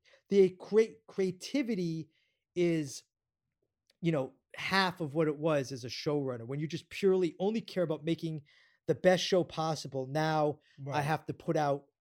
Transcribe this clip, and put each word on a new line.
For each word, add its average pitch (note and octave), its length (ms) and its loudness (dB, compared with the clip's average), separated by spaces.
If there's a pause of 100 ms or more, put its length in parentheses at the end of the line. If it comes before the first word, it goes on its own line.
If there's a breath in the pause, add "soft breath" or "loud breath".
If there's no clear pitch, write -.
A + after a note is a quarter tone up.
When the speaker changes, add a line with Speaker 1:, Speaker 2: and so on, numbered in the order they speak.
(280 soft breath)
Speaker 1:
the F#3+ 220 6
create-, G#3 560 0
creativity F#3 1000 -4 (460)
is, E3 500 0 (1000)
you E3 100 2
know, C3+ 200 -2 (220)
half F#3 460 0
of C#3+ 140 -6
what D#3+ 120 2
it D3+ 120 -2
was D3 340 0
as B2 120 -10
a B2+ 40 -8
showrunner. C3 580 -4
When C#3 140 -6
you D#3+ 60 -4
just - 240 -10
purely F#3 480 2
only G#3+ 240 -2
care - 220 -4
about D3 200 -4
making D#3+ 380 -4 (440 soft breath)
the D#3+ 80 2
best F3+ 300 4
show F3 200 4
possible, D3 640 -6
now D3+ 500 0 (280 soft breath)
I C#3 40 -8
Speaker 2:
Right. C#3 140 0
Speaker 1:
have D3+ 220 -2
to D3 60 -6
put - 240 -2
out C#3+ 280 0 (160)